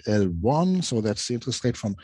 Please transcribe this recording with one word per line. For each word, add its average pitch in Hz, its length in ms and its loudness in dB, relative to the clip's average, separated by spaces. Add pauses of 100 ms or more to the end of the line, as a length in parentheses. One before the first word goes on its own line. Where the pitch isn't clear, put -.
L 104 160 4 (180)
one. 170 400 2
So 120 200 -2
that's 107 260 -2
the 123 80 -2
interest 120 280 -4
rate 123 140 0
from, 101 260 -4